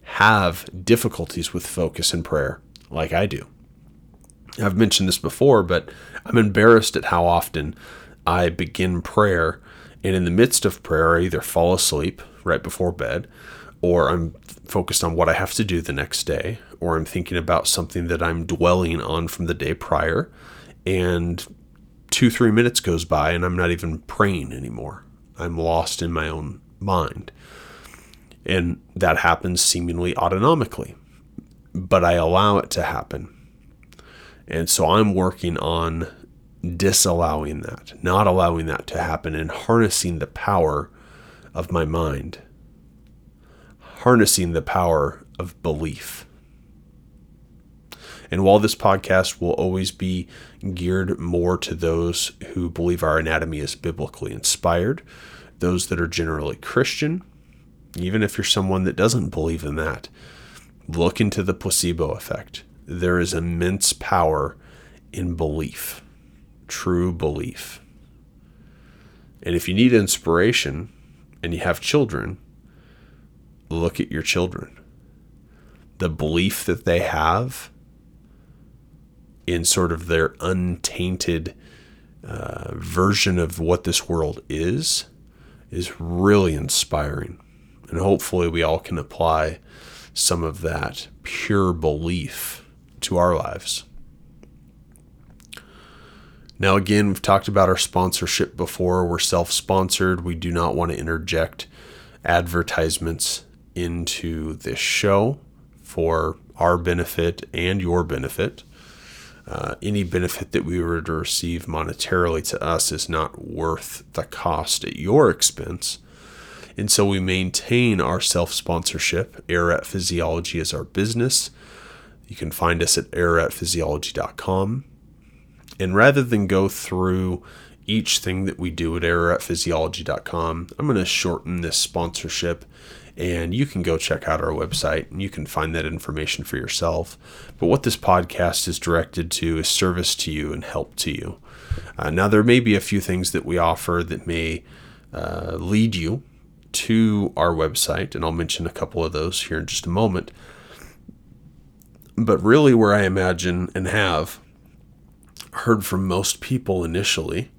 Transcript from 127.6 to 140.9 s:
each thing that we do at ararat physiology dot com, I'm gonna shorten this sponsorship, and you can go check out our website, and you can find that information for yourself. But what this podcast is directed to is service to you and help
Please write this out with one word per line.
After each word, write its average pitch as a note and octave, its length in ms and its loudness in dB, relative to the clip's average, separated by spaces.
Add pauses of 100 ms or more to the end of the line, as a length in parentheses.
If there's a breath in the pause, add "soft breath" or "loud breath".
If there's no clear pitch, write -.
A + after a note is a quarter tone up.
each G#2+ 320 0
thing F#2+ 260 -4
that - 140 -6
we F2 100 -4
do E2 260 -4
at F2 80 -2
ararat E2+ 380 2
physiology E2 640 -2
dot - 220 -6
com, E2 420 -4 (100)
I'm D3+ 80 -4
gonna G#2+ 200 2
shorten F2 560 -2
this D#2+ 140 -4
sponsorship, E2+ 920 -4 (520 loud breath)
and E2+ 360 -4
you C3 120 0
can F#2+ 160 -4
go E2 160 0
check - 300 -4
out D#2 140 0
our D#2+ 100 -2
website, D#2 580 -4
and F#2 140 -8
you G2 60 -6
can D2+ 180 -10
find D#2+ 260 -4
that D#2+ 140 -4
information D#2 560 -6
for - 140 -8
yourself. - 600 -4 (400 loud breath)
But - 80 -2
what F#2+ 160 2
this - 160 -2
podcast F2+ 720 0
is F2 100 -4
directed E2 540 -2
to E2 260 -2
is D#2 100 -2
service F2+ 500 0
to - 140 -4
you D2+ 220 -6
and D#2 100 -8
help - 340 -8